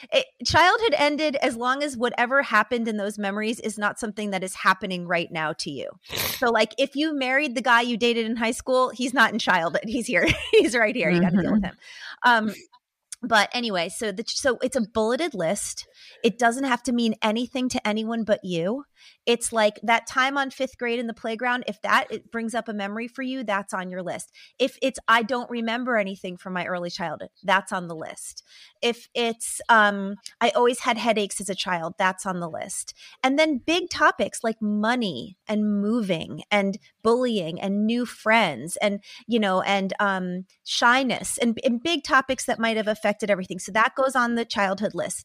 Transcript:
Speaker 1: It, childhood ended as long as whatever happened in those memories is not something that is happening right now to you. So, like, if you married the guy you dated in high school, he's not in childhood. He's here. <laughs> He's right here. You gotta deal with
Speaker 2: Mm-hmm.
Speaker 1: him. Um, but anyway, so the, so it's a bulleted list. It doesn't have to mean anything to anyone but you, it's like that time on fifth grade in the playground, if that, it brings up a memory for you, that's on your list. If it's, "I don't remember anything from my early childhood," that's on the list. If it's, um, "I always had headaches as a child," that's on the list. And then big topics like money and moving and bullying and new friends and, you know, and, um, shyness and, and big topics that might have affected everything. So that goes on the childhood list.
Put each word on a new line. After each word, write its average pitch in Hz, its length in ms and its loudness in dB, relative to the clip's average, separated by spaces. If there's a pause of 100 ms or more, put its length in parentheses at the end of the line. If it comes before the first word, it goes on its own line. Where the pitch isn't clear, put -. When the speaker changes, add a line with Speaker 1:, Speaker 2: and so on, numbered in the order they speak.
(120)
Speaker 1:
It, - 140 2 (180)
childhood 392 540 6
ended 294 380 2
as 254 180 0
long 254 300 0
as 277 120 -4
whatever 240 460 2
happened 226 460 2
in 220 80 -2
those 208 200 -4
memories 208 440 -2
is 214 180 -6
not 208 220 -2
something 214 300 -6
that 185 120 -2
is 185 140 -8
happening 190 500 0
right 170 240 -2
now 156 220 -2
to - 180 -8
you. 127 180 -8 (500)
So, 240 120 2
like, 226 280 2
if 269 180 0
you 311 180 0
married 262 400 0
the 247 80 -2
guy 240 200 4
you 240 140 -2
dated 233 300 2
in 226 80 -2
high 226 160 0
school, 254 400 2
he's 240 240 -4
not 233 180 4
in 208 60 -4
childhood. 175 480 0
He's 226 220 -4
here. 202 180 2
<laughs> - 240 -2
He's 294 240 6
right 226 220 2
here. 165 120 0
You 170 120 4
gotta 180 200 4
deal - 120 0
with 214 100 4
Speaker 2:
Mm-hmm. 185 40 -2
Speaker 1:
him. - 100 -10 (480)
Um, 220 300 4 (680)
but 208 300 2
anyway, 202 360 -2
so 208 220 -4
the, 196 160 -8
so - 380 0
it's 254 100 -4
a 262 60 2
bulleted 233 520 0
list. 180 540 -4 (380)
It 226 160 2
doesn't 247 240 2
have 254 200 0
to 254 80 0
mean 233 300 2
anything 240 460 -2
to 240 180 -4
anyone 220 380 -2
but 202 200 0
you, 185 400 -2 (420)
it's 233 260 0
like 214 300 2
that 226 240 2
time 269 300 0
on 269 140 0
fifth 262 280 -6
grade 240 200 -2
in 240 80 -4
the 226 80 -8
playground, 247 540 -4
if 202 140 -10
that, 202 280 2
it - 200 -10
brings 226 240 -6
up 226 140 -4
a 226 40 -8
memory 208 340 -6
for 262 160 -10
you, 262 220 -6
that's 202 280 -2
on 185 180 -6
your 180 120 -8
list. 170 300 -8 (260)
If 262 240 0
it's, 262 240 -2
"I 233 160 6
don't 240 280 -4
remember 233 460 -2
anything 190 400 -4
from 185 180 -12
my 175 120 -4
early 175 240 -4
childhood," 165 380 -8 (140)
that's 196 300 2
on 180 160 -6
the 165 60 -10
list. - 480 -14 (380)
If 233 340 -2
it's, 233 540 -4
um, 202 480 4 (240)
"I 233 100 4
always 247 300 4
had 233 180 0
headaches 214 420 0
as 190 80 -6
a 196 60 -4
child," 175 440 -4
that's 190 280 0
on 180 140 -2
the 170 100 -6
list. - 440 -10 (280)
And 269 160 4
then 311 200 4
big 349 320 0
topics 302 520 0
like 226 180 -4
money 208 840 -2
and 208 340 0
moving 202 720 -2
and 196 280 0 (240)
bullying 220 580 0
and 202 260 0
new 240 200 0
friends 180 720 0
and, 202 240 0 (240)
you 233 120 0
know, 190 240 2
and, 196 380 0
um, 185 460 -2 (180)
shyness 247 760 2
and, 233 260 2
and 240 180 2
big 330 200 0
topics 262 440 0
that 233 120 -2
might 226 180 0
have 214 120 0
affected 208 420 -2
everything. 185 280 -2
So - 140 -10
that 220 220 2
goes 269 220 0
on 240 180 2
the 226 100 -2
childhood 196 500 -2
list. - 300 -6